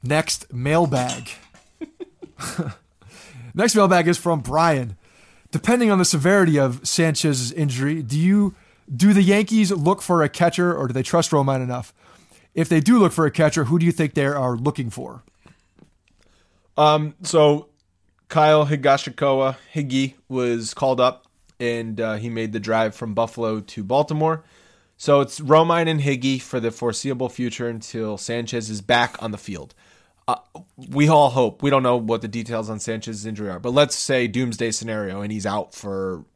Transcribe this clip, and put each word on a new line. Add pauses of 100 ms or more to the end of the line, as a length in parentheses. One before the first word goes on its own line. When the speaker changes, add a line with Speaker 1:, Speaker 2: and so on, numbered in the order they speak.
Speaker 1:
Next
mailbag. (500)
<laughs>
Next
mailbag
is
from
Brian. (540)
Depending
on
the
severity
of
Sanchez's
injury,
do
you, (400)
do
the
Yankees
look
for
a
catcher
or
do
they
trust
Romine
enough? (600)
If
they
do
look
for
a
catcher,
who
do
you
think
they
are
looking
for? (1500)
Speaker 2:
Um,
so (600)
Kyle
Higashioka, (160)
Higgy, (140)
was
called
up, (340)
and,
uh,
he
made
the
drive
from
Buffalo
to
Baltimore. (520)
So
it's
Romine
and
Higgy
for
the
foreseeable
future
until
Sanchez
is
back
on
the
field. (520)
Uh, (400)
we
all
hope.
We
don't
know
what
the
details
on
Sanchez's
injury
are,
but
let's
say
doomsday
scenario
and
he's
out
for (120)